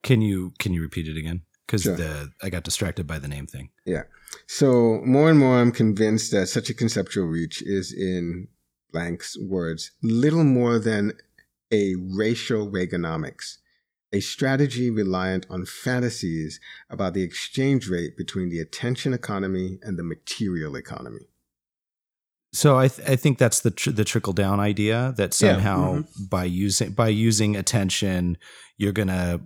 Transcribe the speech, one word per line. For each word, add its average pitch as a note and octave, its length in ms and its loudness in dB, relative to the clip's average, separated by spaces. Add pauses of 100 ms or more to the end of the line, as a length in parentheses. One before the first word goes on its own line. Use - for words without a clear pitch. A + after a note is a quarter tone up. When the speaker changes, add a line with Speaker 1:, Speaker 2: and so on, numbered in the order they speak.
Speaker 1:
Can A#2+ 180 6
you, F#2+ 380 0
can G2 140 -4
you E2+ 80 -2
repeat D#2+ 260 -6
it D#2 100 -8
again? E2 240 -6 (260)
'Cause G2+ 160 0
Speaker 2:
Sure. F#2 120 0
Speaker 1:
the, D#2 360 -8 (100)
I G2 80 -6
got F2 140 -6
distracted F2 420 -4
by D#2 140 -6
the C#2 80 -8
name C#2+ 180 -8
thing. C2+ 240 -16 (160)
Speaker 2:
Yeah. E2+ 180 -4 (440)
So A#2+ 580 4
more C#3 240 6
and D#3 80 8
more, C3 240 6
I'm A#2+ 100 6
convinced A2 600 2
that F#2+ 180 2
such - 200 -4
a - 40 -4
conceptual G#2 540 -2
reach E2 340 -4
is G2 320 -4
in F2+ 540 -4 (440)
blank's E2+ 480 -6
words, F2 520 -6 (100)
little C#3+ 420 2
more A#2+ 360 4
than G#2 340 0 (580)
a G2+ 240 2
racial G#2 760 -2
Reaganomics, E2+ 840 -4 (540)
a G2+ 80 0
strategy C3 680 0
reliant F#2+ 600 0
on F#2 160 -6
fantasies G2 920 -4 (300)
about G2 240 -4
the F#2+ 80 -2
exchange C3+ 680 -2
rate E2+ 300 -6
between F2+ 320 -6
the E2+ 100 -4
attention B2 540 -4
economy F#2+ 680 -4
and F#2 160 -6
the E2+ 40 -6
material E2 720 -6
economy. B1+ 520 -14 (1200)
Speaker 1:
So C3+ 280 6
I, C3 80 6
th-, - 200 -2
I C3+ 80 6
think C3 220 2
that's A#2+ 220 4
the A#2 100 2
tr-, - 220 -2
the G#2+ 120 0
trickle G2+ 300 0
down G2 260 2
idea G#2+ 580 0
that G2 220 0
Speaker 3:
Yeah. F#3 140 6
Speaker 1:
somehow F#2 440 2
Speaker 3:
Mm-hmm. - 280 -8
Speaker 1:
by F#2 200 -2
using, F#2+ 480 0
by A2+ 160 2
using G#2+ 460 2
attention, F#2 840 0 (400)
you're G2+ 140 0
gonna F#2 540 0